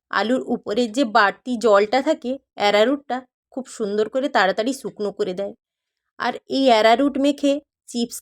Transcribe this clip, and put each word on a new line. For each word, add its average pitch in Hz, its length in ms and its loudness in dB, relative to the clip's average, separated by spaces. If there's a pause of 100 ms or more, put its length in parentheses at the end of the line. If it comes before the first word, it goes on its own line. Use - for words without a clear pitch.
(120)
আলুর 214 360 -2
উপরের 226 440 -2
যে 262 200 0
বাড়তি 208 460 0
জলটা 208 440 2
থাকে, 302 300 -2 (240)
অ্যারারুটটা 220 640 0 (320)
খুব 254 180 -10
সুন্দর 208 420 -2
করে 262 200 -2
তাড়াতাড়ি 220 440 2
শুকনো 208 380 -8
করে 196 220 -6
দেয়। 202 200 -8 (680)
আর 247 140 -2 (160)
এই 269 180 0
অ্যারারুট 233 500 4
মেখে 285 360 0 (360)
চিপস 240 320 -6